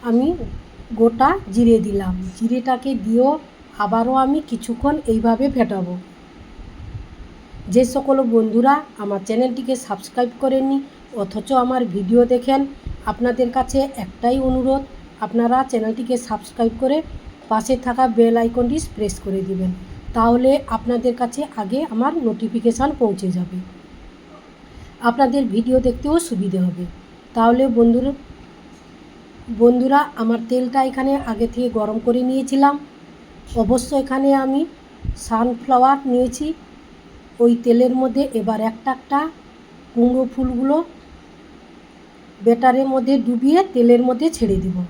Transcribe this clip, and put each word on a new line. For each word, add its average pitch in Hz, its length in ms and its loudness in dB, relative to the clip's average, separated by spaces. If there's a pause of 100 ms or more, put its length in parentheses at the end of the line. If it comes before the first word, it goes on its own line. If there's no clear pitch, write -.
আমি 240 260 2 (640)
গোটা 226 360 2 (220)
জিরে 233 260 4
দিলাম। 196 360 -2 (220)
জিরেটাকে 247 580 -2
দিয়েও 226 380 2 (460)
আবারও 226 360 0
আমি 269 240 2 (120)
কিছুক্ষণ 240 440 -2 (120)
এইভাবে 226 440 2
ফেটাবো। 196 440 -2 (1800)
যে 247 100 6
সকল 269 380 0
বন্ধুরা 226 520 2 (240)
আমার 202 260 -6
চ্যানেলটিকে 247 520 -2
সাবস্ক্রাইব 240 540 -6 (100)
করেননি 269 380 0 (360)
অথচ 208 380 -6
আমার 254 320 2
ভিডিও 202 400 2
দেখেন, 254 360 0 (460)
আপনাদের 240 440 -2
কাছে 254 280 -2 (180)
একটাই 240 440 -2
অনুরোধ, 262 420 0 (380)
আপনারা 233 360 0 (140)
চ্যানেলটিকে 226 460 -2
সাবস্ক্রাইব 226 640 -4
করে 262 160 0 (520)
পাশে 220 280 0
থাকা 247 320 -2
বেল 233 280 4
আইকনটি 233 420 0 (160)
প্রেস 208 200 -4 (100)
করে 190 240 -4
দিবেন, 185 220 -2 (440)
তাহলে 240 360 4 (180)
আপনাদের 240 480 -2
কাছে 247 240 -4 (160)
আগে 214 220 -4 (120)
আমার 240 220 0 (120)
নোটিফিকেশান 233 720 0
পৌঁছে 196 380 0
যাবে, 180 220 -6 (1400)
আপনাদের 247 440 2
ভিডিও 233 360 2
দেখতেও 262 380 0
সুবিধে 196 400 -2
হবে। 180 260 -2 (500)
তাহলে 240 340 4
বন্ধুরা, 233 440 4 (1500)
বন্ধুরা 247 420 6 (160)
আমার 226 320 0
তেলটা 254 360 0
এখানে 269 280 -2 (140)
আগে 226 200 -2
থেকে 240 240 -2
গরম 214 280 -2
করে 240 240 0
নিয়েছিলাম। 269 520 2 (840)
অবশ্য 240 400 0
এখানে 269 380 0
আমি 269 260 0 (560)
সানফ্লাওয়ার 247 880 2
নিয়েছি। 254 480 -2 (840)
ওই 240 140 6 (120)
তেলের 240 300 4
মধ্যে 262 280 0 (120)
এবার 214 260 -2
একটা 220 300 -4
একটা 277 300 -2 (760)
কুমড়ো 247 380 2
ফুলগুলো 262 440 0 (1700)
ব্যাটারের 247 440 4
মধ্যে 262 300 2
ডুবিয়ে 247 420 2 (140)
তেলের 240 280 6
মধ্যে 254 280 0
ছেড়ে 208 260 0
দিব। 185 200 -2 (140)